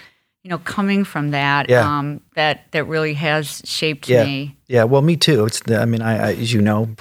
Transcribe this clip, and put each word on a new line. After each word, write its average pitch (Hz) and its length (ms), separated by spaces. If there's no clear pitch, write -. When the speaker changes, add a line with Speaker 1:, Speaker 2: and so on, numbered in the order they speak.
Speaker 1:
you 185 60
know, 170 80
coming 196 460
from 147 280
that, 143 360
Speaker 2:
Yeah. 123 120
Speaker 1:
um, 143 220
that, 151 340
that 156 140
really 156 300
has 151 500
shaped - 440
Speaker 2:
Yeah. 123 160
Speaker 1:
me. 139 320
Speaker 2:
Yeah. 120 160
Well, 139 180
me 165 140
too. 139 280
It's 107 160
the, 110 200
I 117 40
mean, 117 160
I, 110 280
I, 104 60
as 117 200
you 107 80
know, 107 260